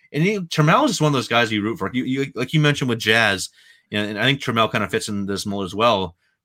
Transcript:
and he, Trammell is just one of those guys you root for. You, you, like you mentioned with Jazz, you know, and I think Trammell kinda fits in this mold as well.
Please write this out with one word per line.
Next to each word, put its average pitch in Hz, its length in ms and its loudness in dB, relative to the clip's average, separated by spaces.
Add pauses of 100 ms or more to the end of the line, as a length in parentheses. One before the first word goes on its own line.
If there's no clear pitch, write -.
(120)
and 147 100 -2
he, 202 180 2
Trammell 170 440 2
is 294 80 2
just 170 100 -2
one 151 60 2
of 147 60 2
those 123 160 -2
guys 117 240 2
you 107 80 0
root 104 180 -4
for. 95 140 -4
You, 127 100 -2
you, 135 320 -4
like - 180 -4
you 156 60 4
mentioned 147 300 2
with 117 100 0
Jazz, 107 500 2 (400)
you 107 80 -4
know, 104 60 0
and 104 160 -6
I 107 40 0
think 139 180 0
Trammell 113 280 0
kinda 107 200 -2
fits - 180 -4
in 101 180 -4
this 95 200 -4
mold 98 180 -4
as 87 100 -8
well. 98 440 0 (280)